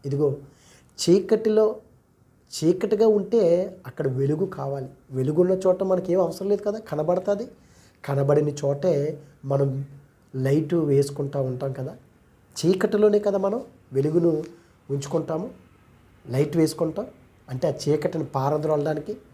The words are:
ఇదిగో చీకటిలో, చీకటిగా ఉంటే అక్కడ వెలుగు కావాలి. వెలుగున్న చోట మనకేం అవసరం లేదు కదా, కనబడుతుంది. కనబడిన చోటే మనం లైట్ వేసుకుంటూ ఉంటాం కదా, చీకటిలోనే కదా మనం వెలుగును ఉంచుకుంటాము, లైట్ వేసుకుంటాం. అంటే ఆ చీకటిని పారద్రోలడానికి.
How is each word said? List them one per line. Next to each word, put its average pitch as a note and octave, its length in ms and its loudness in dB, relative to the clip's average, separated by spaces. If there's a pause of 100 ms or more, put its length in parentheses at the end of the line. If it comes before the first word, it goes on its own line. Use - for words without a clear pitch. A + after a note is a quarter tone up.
ఇదిగో C#3 320 0 (720)
చీకటిలో, G#3+ 640 4 (880)
చీకటిగా G3+ 440 2
ఉంటే G3 680 2 (120)
అక్కడ C3+ 200 -4
వెలుగు C3+ 380 0
కావాలి. C3+ 440 -8 (220)
వెలుగున్న D3+ 400 2
చోట F#3 320 2
మనకేం F#3 380 2
అవసరం F#3+ 280 -2
లేదు G3+ 140 0
కదా, G#3 160 -4
కనబడుతుంది. F#3 680 -2 (580)
కనబడిన C#3+ 440 2
చోటే C#3+ 720 -2 (240)
మనం C#3 400 0 (500)
లైట్ D3 380 0
వేసుకుంటూ C#3+ 680 0
ఉంటాం C3 320 -4
కదా, C3 220 -10 (680)
చీకటిలోనే G#3 540 4
కదా G3+ 180 2
మనం G3 260 -2 (300)
వెలుగును D#3 500 2 (480)
ఉంచుకుంటాము, D#3+ 580 -4 (800)
లైట్ D3 300 0
వేసుకుంటాం. E3 500 0 (420)
అంటే C3 180 -2
ఆ C#3+ 40 0
చీకటిని D3 540 -2
పారద్రోలడానికి. D3+ 840 -2 (220)